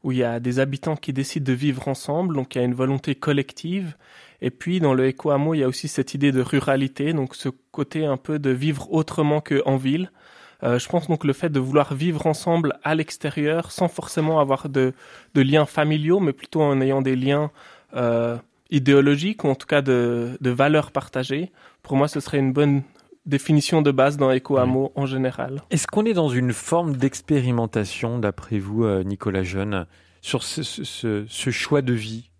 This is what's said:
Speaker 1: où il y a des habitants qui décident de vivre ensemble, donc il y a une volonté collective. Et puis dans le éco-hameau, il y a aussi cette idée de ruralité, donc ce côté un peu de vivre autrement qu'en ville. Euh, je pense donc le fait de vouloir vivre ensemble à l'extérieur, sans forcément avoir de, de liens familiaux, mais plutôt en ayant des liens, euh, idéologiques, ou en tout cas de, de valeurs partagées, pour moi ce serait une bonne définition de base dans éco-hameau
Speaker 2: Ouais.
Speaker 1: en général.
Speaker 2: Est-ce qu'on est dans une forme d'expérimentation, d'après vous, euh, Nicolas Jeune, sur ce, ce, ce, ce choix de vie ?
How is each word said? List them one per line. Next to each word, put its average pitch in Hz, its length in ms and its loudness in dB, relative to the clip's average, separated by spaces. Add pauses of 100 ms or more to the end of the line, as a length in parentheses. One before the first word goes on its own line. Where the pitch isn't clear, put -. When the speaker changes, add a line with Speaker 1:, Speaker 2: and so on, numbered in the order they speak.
Speaker 1:
où 139 80 -2
il 127 60 0
y 127 60 2
a 117 160 0
des 123 180 -2
habitants 139 380 -2
qui 147 180 -8
décident 135 320 -4
de 131 80 2
vivre 131 340 -2
ensemble, 156 460 -2
donc 131 220 -4
il - 20 -2
y 127 40 0
a - 20 2
une 123 100 0
volonté 131 400 -2
collective. 156 800 -4 (460)
Et 127 80 -2
puis 175 300 -4
dans 139 160 4
le 131 100 4
éco-hameau, 143 480 0
il 156 60 0
y 135 40 2
a 131 40 2
aussi 135 200 -4
cette - 280 -4
idée 143 160 2
de 131 100 2
ruralité, 139 720 0
donc 131 220 -4
ce - 140 -6 (220)
côté 156 360 -4
un 135 100 0
peu 151 220 -4
de 139 100 0
vivre 135 420 -2
autrement 151 500 2
qu'en 139 340 2
ville. 139 360 -2 (520)
Euh, 120 160 2
je - 100 -8
pense 165 180 -2
donc 160 160 0
le 139 100 2
fait 175 160 -2
de 139 100 0
vouloir 139 340 2
vivre 156 320 -2
ensemble 160 580 0
à 156 120 0
l'extérieur, 156 760 -2
sans 175 200 -2
forcément 156 500 0
avoir 139 300 0
de, 131 240 2 (420)
de 135 80 6
liens 147 240 4
familiaux, 156 520 2
mais 151 140 2
plutôt - 300 -2
en 139 180 2
ayant 135 220 2
des 131 120 2
liens, 143 360 0 (440)
euh, 117 440 0 (320)
idéologiques, 143 720 4
ou 147 60 2
en 131 60 2
tout - 120 -20
cas 143 160 2
de, 120 580 0
de 131 80 0
valeurs 143 400 2
partagées, 135 640 -6 (320)
pour - 120 -4
moi 143 120 4
ce 147 120 -4
serait 143 200 -2
une 131 140 2
bonne 143 280 4 (460)
définition 151 560 2
de 143 80 4
base 135 260 2
dans 135 140 4
éco-hameau 131 540 2
Speaker 2:
Ouais. 135 100 -8
Speaker 1:
en 139 100 -2
général. 131 640 -4
Speaker 2:
Est-ce - 160 -2
qu'on 214 200 0
est 226 80 2
dans 160 160 2
une 123 240 2
forme 165 440 0
d'expérimentation, 123 1200 0
d'après 104 400 -4
vous, 101 260 -2
euh, 98 200 2
Nicolas 98 400 -2
Jeune, 95 420 -4 (380)
sur - 180 -4
ce, - 220 -8
ce, - 200 -10
ce, 107 460 -4
ce - 220 -6
choix 143 320 0
de 123 100 0
vie ? 113 460 -6